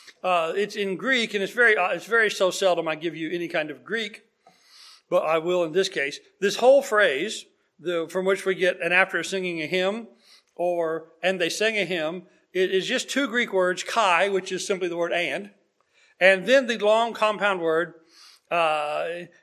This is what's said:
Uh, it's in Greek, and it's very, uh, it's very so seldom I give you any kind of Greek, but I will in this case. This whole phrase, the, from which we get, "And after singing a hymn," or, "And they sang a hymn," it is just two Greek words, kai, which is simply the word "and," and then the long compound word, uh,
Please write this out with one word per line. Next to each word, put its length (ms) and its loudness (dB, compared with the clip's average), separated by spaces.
Uh, 340 0
it's 180 -2
in 220 -4
Greek, 380 0
and 100 -2
it's 80 -6
very, 240 4
uh, 140 0
it's 160 -6
very 240 2
so 200 2
seldom 380 0
I 80 -4
give 180 -8
you 160 -8
any 160 -4
kind 240 -4
of 140 -16
Greek, 400 -8
but 160 2
I 140 2
will 240 0
in 100 -4
this 160 0
case. 300 -4
This 160 0
whole 260 6
phrase, 640 0
the, 300 -4
from 160 -4
which 200 0
we 120 -2
get, 240 0
"And 120 -2
after 300 2
singing 380 -6
a 60 -6
hymn," 420 -2
or, 560 -4
"And 180 -2
they 100 0
sang 260 -2
a 80 0
hymn," 420 -4
it 200 0
is 160 0
just 200 -4
two 200 -2
Greek 240 -2
words, 320 0
kai, 440 2
which 220 -2
is 160 -6
simply 220 -2
the 80 -6
word 160 -2
"and," 380 -4
and 280 6
then 200 6
the 120 -2
long 340 2
compound 480 0
word, 340 0
uh, 760 -2